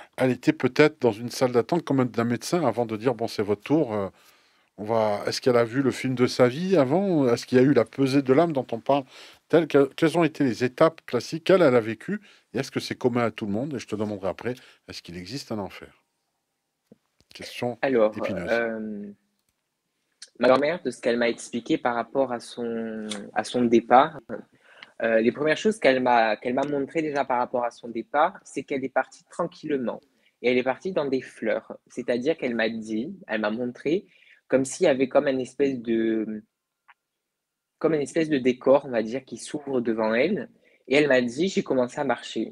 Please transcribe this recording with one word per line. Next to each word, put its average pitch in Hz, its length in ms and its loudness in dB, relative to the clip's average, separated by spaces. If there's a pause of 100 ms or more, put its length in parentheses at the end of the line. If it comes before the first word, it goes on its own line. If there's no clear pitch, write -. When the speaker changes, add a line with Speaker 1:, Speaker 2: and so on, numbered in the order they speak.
(160)
Speaker 1:
elle 131 140 2
était 127 220 0
peut-être 151 480 2
dans 117 120 4
une 117 160 -8
salle 123 240 -2
d'attente 123 320 2
comme 135 200 2
d'un 117 200 -2
médecin 120 400 -2
avant 120 220 0
de 110 100 -4
dire, « 117 200 -2
Bon, 113 120 -4
c'est - 140 -4
votre 101 200 -2
tour, 139 320 0
euh, 101 140 -2 (680)
on 101 80 -10
va », 107 420 0
est-ce - 140 -4
qu'elle 123 160 4
a 120 80 6
vu 120 180 -2
le 127 80 2
film 131 240 -4
de 123 120 4
sa 123 220 2
vie 180 280 -2
avant ? 151 520 2
Est-ce 117 180 0
qu'il 127 120 2
y - 20 8
a 127 40 8
eu 143 100 4
la 139 100 4
pesée 139 380 0
de 131 100 2
l'âme 165 200 4
dont 131 200 -4
on 113 80 -6
parle ? 139 240 0 (440)
Telle 160 180 4
que, 139 280 4
quelles 160 240 0
ont 170 60 4
été 151 180 -2
les 117 220 0
étapes 160 420 2
classiques - 380 -6
qu'elle, 185 180 6
elle 127 140 6
a 120 40 6
vécues ? 113 400 -6 (340)
Et 113 40 -4
est-ce 135 120 -6
que 143 100 -4
c'est - 160 -8
commun 120 280 0
à 110 60 0
tout - 160 -8
le 101 60 -4
monde ? 135 220 -4
Et 113 40 -8
je - 80 -12
te - 80 -6
demanderai 101 340 -6
après, 113 260 -6 (340)
est-ce - 140 -16
qu'il 87 140 -16
existe 101 360 -12
un 110 60 -8
enfer ? - 460 -14 (1300)
Question - 480 -10
Speaker 2:
Alors, 110 340 2
Speaker 1:
épineuse. 104 340 -6
Speaker 2:
euh, 110 640 -4 (1300)
ma 123 100 2
grand-mère, 147 340 2
de 127 80 -6
ce - 100 -14
qu'elle 120 160 0
m'a 120 120 0
expliqué 120 500 -4
par 123 160 -4
rapport 123 380 -2
à 117 80 -6
son, 113 640 -8 (280)
à 107 100 -2
son 123 200 0
départ, 123 540 4 (840)
euh, 113 180 2
les 117 120 2
premières 151 240 0
choses 214 220 0
qu'elle 131 220 4
m'a, 117 360 4
qu'elle 123 180 -4
m'a 135 100 0
montrées 143 380 -2
déjà 143 220 -2
par 123 140 -2
rapport 123 260 -2
à 117 60 -4
son - 180 -14
départ, 143 560 -2
c'est - 200 -10
qu'elle 135 200 -4
est 131 40 -6
partie - 420 -4
tranquillement. 139 680 -6 (420)
Et 120 80 2
elle 123 80 2
est 123 60 0
partie 131 280 -4
dans 156 140 -2
des 131 140 -2
fleurs. - 560 -6 (120)
C'est-à-dire 127 480 -2
qu'elle 123 180 -6
m'a 113 140 0
dit, 113 480 -6 (120)
elle 110 120 -4
m'a 107 100 0
montré 123 560 -4 (420)
comme 131 160 2
s'il - 200 -4
y 170 40 4
avait 131 200 2
comme 143 200 2
une 131 120 0
espèce 135 400 -2
de, 110 640 -2 (1400)
comme 160 160 0
une 147 60 0
espèce 156 280 -2
de 147 100 2
décor, 131 480 4
on 135 40 -10
va 113 140 0
dire, 123 200 -6
qui 120 120 -12
s'ouvre 139 440 -6
devant 110 340 0
elle. 143 360 0 (380)
Et 131 80 2
elle 151 100 6
m'a 131 160 4
dit, « 127 260 -2
J'ai 196 140 0
commencé 127 380 -2
à 147 40 -4
marcher. » 113 480 -4